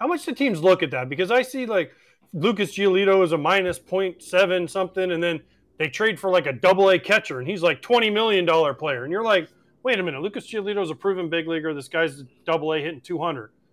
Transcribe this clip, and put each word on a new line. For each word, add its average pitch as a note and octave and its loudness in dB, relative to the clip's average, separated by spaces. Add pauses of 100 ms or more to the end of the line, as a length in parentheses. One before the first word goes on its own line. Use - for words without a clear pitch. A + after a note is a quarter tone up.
How B3+ -2
much E4+ -4
do E4 -4
teams A3+ -2
look F3+ 6
at D3 -2
that? B2+ -6
Because F3 -4
I B3 4
see, B3+ -8
like, F#3+ -2 (400)
Lucas G3 -2
Giolito F#3+ 4
is E3 2
a D#3+ 0
minus F3+ 0
point F#3+ -6
seven F3+ 2
something, F#3 -2
and E3 -2
then E3+ -2 (380)
they D#3 -2
trade G#3 -2
for, F#3+ -2
like, F3+ 2
a C#3 -2
double F#3+ 6
A F3+ 6
catcher, F#3+ -2
and B2+ -8
he's, F#3 -6
like, D#3+ 0
twenty A#3 2
million G#3 2
dollar D#3+ 2
player. C3 -6
And D3 -8
you're G#3+ -2
like, G3 2 (360)
"Wait A#3+ 0
a - -2
minute, D3 -6
Lucas G3+ -6
Giolito G3+ -4
is D#3+ -4
a D3+ -8
proven F#3 -4
big E3 -2
leaguer. D#3+ -4
This C#3 -10
guy's D3+ -2 (200)
double D#3 -2
A D#3 -2
hitting D3 -8
two E3+ -8
hundred." C#3+ -6 (200)